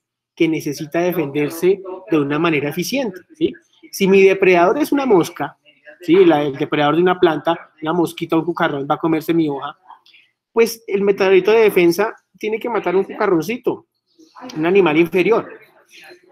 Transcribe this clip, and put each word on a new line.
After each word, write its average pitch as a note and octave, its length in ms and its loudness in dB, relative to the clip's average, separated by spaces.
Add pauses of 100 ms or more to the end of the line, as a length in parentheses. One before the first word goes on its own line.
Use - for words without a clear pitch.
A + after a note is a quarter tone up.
(340)
que E3 140 0
necesita D#3 520 -6
defenderse E3 800 -2 (300)
de D#3+ 80 2
una D3 200 -2
manera D3+ 320 -2
eficiente, G#3 500 -6 (140)
¿sí? - 180 -2 (380)
Si G3 180 -2
mi F#3+ 140 6
depredador F#3+ 560 4
es D4+ 140 -4
una C#4 140 0
mosca, D#3+ 500 0 (440)
¿sí? F#3 240 4
La, D3+ 180 4
el C#3 140 -4
depredador D3 400 -2
de F3 60 2
una F3+ 180 2
planta, E3 500 0 (100)
una D#3 120 -4
mosquita, E3 440 -2
un D#3 80 0
cucarrón D#3+ 460 -4
va D3 60 -2
a - 20 -6
comerse D#3+ 340 -2
mi E3 160 0
hoja, C#3+ 300 -10 (760)
pues A3+ 340 0
el G3 160 -4
metabolito G3 500 2
de A3+ 80 4
defensa G3 560 2 (200)
tiene A3 220 -6
que B3 100 -8
matar F#3 280 -2
un F#3+ 80 0
cucarroncito, G3 840 -4 (680)
un D#3 100 -4
animal F3 300 2
inferior. F3+ 520 0 (840)